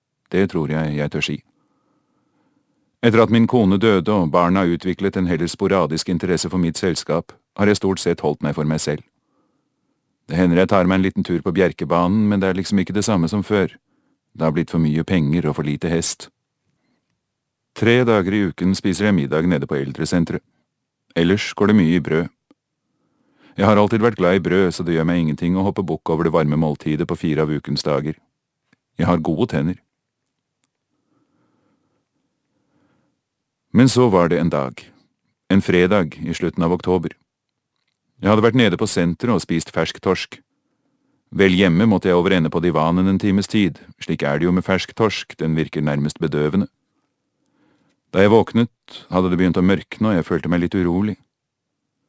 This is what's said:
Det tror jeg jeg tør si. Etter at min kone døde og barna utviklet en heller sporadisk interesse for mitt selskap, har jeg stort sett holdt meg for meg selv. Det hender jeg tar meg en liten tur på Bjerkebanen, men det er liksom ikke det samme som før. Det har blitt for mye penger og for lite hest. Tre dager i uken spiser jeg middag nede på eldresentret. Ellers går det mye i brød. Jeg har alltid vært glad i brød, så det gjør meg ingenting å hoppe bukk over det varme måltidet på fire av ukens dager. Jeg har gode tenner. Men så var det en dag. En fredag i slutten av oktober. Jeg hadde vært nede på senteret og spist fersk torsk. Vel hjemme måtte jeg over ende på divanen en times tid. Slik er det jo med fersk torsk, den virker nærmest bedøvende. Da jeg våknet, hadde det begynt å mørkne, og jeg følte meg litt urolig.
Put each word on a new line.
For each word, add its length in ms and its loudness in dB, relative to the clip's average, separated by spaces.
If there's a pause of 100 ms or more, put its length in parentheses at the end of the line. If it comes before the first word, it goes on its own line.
(320)
Det 180 0
tror 220 -4
jeg 240 -4
jeg 160 -4
tør 140 -6
si. 100 -8 (1700)
Etter 160 6
at 140 4
min 120 6
kone 300 2
døde 380 2
og 180 0
barna 320 2
utviklet 560 -2
en 80 -2
heller 220 -2
sporadisk 580 0
interesse 400 -2
for 140 -2
mitt 180 -2
selskap, 540 -4 (260)
har 80 2
jeg 80 4
stort 240 -2
sett 240 -2
holdt 180 -2
meg 140 -4
for 80 -4
meg 160 -2
selv. 240 -6 (1200)
Det 160 -6
hender 220 4
jeg 100 0
tar 160 2
meg 140 2
en 20 2
liten 220 -2
tur 180 -2
på 80 -2
Bjerkebanen, 800 0
men 100 0
det 80 0
er 80 -2
liksom 240 -2
ikke 160 -4
det 80 -2
samme 240 0
som 160 -2
før. 320 0 (560)
Det 100 -8
har 140 0
blitt 160 -4
for 100 0
mye 220 0
penger 460 0
og 100 -6
for 80 -4
lite 240 -4
hest. 380 -4 (1500)
Tre 320 4
dager 260 2
i 140 0
uken 260 -2
spiser 360 -2
jeg 80 2
middag 320 -2
nede 200 -2
på 60 -4
eldresentret. 640 -4 (720)
Ellers 400 0
går 160 2
det 80 6
mye 180 4
i 60 0
brød. 260 -2 (1300)
Jeg 120 -2
har 120 4
alltid 240 2
vært 160 0
glad 180 2
i 60 0
brød, 320 2
så 80 -8
det 140 -2
gjør 100 0
meg 140 0
ingenting 340 -2
å 80 -2
hoppe 240 -2
bukk 240 -6
over 160 0
det 80 -2
varme 240 0
måltidet 480 -2
på 120 -6
fire 260 -2
av 100 -4
ukens 320 -6
dager. 300 -4 (840)
Jeg 80 -2
har 160 0
gode 300 -2
tenner. 260 -2 (4000)
Men 200 4
så 200 4
var 200 4
det 80 0
en 120 0
dag. 320 -6 (680)
En 120 2
fredag 560 2
i 160 -8
slutten 280 -4
av 120 0
oktober. 400 -2 (1080)
Jeg 80 2
hadde 160 4
vært 120 4
nede 200 2
på 120 -2
senteret 440 -2
og 80 -2
spist 320 -4
fersk 280 -4
torsk. 360 -4 (960)
Vel 240 4
hjemme 320 4
måtte 160 0
jeg 120 4
over 180 2
ende 140 0
på 120 -2
divanen 480 2
en 80 0
times 320 0
tid. 300 0 (180)
Slik 240 -6
er 160 -2
det 80 0
jo 80 2
med 120 0
fersk 280 -2
torsk, 440 -4
den 200 -2
virker 240 -4
nærmest 400 -4
bedøvende. 460 -2 (1500)
Da 80 2
jeg 80 4
våknet, 400 2 (400)
hadde 220 0
det 80 0
begynt 180 2
å 80 2
mørkne, 460 0
og 20 0
jeg 140 -2
følte 240 -2
meg 100 0
litt 160 -4
urolig. 380 -2 (920)